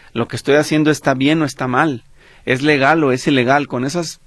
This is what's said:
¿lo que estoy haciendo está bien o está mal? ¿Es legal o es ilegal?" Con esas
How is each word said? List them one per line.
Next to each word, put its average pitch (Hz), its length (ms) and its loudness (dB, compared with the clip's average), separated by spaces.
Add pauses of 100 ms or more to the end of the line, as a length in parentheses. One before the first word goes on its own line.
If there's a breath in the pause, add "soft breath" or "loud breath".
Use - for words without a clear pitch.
(140 soft breath)
¿lo 117 140 -2
que - 80 -12
estoy 135 200 0
haciendo 151 340 2
está 143 240 0
bien 147 300 0
o - 20 -2
está 131 220 -6
mal? 127 380 -2 (380 soft breath)
¿Es 127 200 -2
legal 151 400 2
o 135 80 2
es 127 160 -2
ilegal?" 135 400 2
Con 127 180 -6
esas 165 420 -6